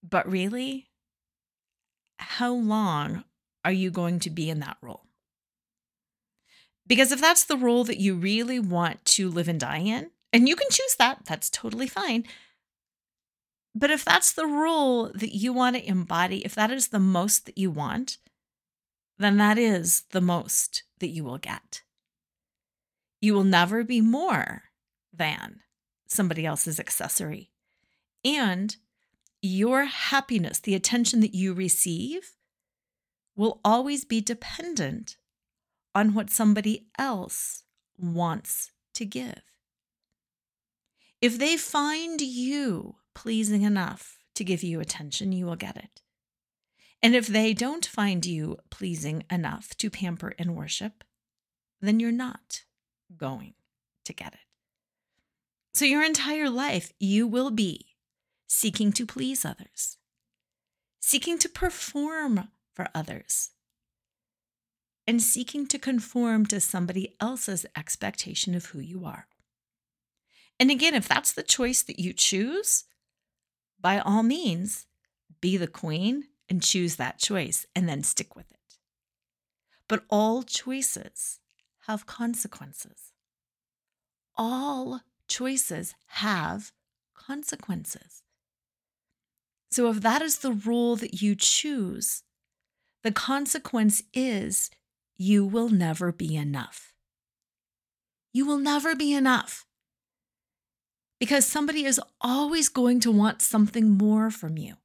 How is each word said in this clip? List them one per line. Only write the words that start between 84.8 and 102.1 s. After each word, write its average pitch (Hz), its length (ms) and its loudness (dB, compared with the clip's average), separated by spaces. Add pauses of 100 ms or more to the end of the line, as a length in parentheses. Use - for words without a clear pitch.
choices 247 680 -4 (120)
have 196 640 -4 (440)
consequences. - 1080 -12 (1500)
So 240 180 2
if 214 120 -2
that 226 200 4
is 320 180 -2
the 269 120 -2
role 233 460 2
that 214 240 -6
you 208 120 2
choose, - 880 -2 (800)
the 226 80 -2
consequence 247 920 0 (100)
is 226 560 -2 (460)
you 202 300 4
will 233 240 0
never 175 420 2
be 160 240 -4
enough. 143 580 -6 (1400)
You 262 120 2
will 294 120 2
never 294 380 2
be 285 180 2
enough. 262 520 2 (1500)
Because 262 260 4
somebody 302 400 -2
is 269 160 0 (180)